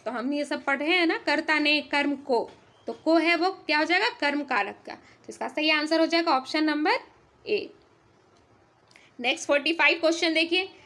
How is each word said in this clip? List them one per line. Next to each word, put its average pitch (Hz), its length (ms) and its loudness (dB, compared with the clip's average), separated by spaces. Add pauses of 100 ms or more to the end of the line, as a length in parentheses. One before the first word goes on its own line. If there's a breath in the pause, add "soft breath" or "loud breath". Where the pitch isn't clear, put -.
तो 214 60 -6
हम 247 220 -4
ये 294 120 -2
सब 294 200 -8
पढ़े 277 200 -2
हैं 339 220 2
ना, 403 120 0
कर्ता 311 400 0
ने 294 220 2
कर्म 285 360 -2
को, 233 340 -2 (360)
तो 233 60 -8
को 320 240 2
है 339 200 4
वो 359 140 2
क्या 311 280 -2
हो 320 60 2
जाएगा, 370 240 2
कर्म 285 340 -2
कारक 208 440 -2
का। - 80 -14
तो - 340 -20
इसका 220 200 -8
सही 302 220 0
आंसर 311 300 2
हो 320 60 4
जाएगा 330 300 2
ऑप्शन 311 280 -2
नंबर 311 300 0 (520)
ए। - 240 -4 (1500 soft breath)
नेक्स्ट 262 260 -2
फ़ोर्टी 285 260 2
फ़ाइव 339 280 2
क्वेश्चन 330 340 0
देखिए, 339 340 0 (180 loud breath)